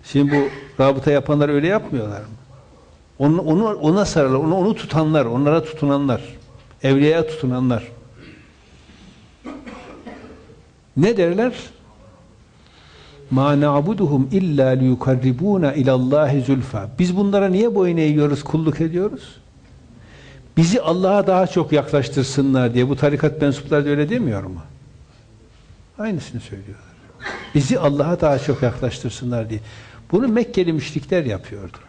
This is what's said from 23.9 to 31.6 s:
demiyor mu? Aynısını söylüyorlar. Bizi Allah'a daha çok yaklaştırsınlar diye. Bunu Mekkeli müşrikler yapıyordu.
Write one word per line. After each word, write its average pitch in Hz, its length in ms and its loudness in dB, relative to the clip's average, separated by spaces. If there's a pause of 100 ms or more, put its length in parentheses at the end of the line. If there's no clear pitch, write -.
demiyor 160 340 -2
mu? 90 200 -12 (1400)
Aynısını 196 420 -6
söylüyorlar. 101 480 -16 (680)
Bizi 151 240 2
Allah'a 147 420 0
daha 147 180 2
çok 135 240 -2
yaklaştırsınlar 120 880 -4
diye. 107 100 -6 (520)
Bunu 233 160 2
Mekkeli 214 440 0
müşrikler 160 520 -4
yapıyordu. 98 520 -10 (120)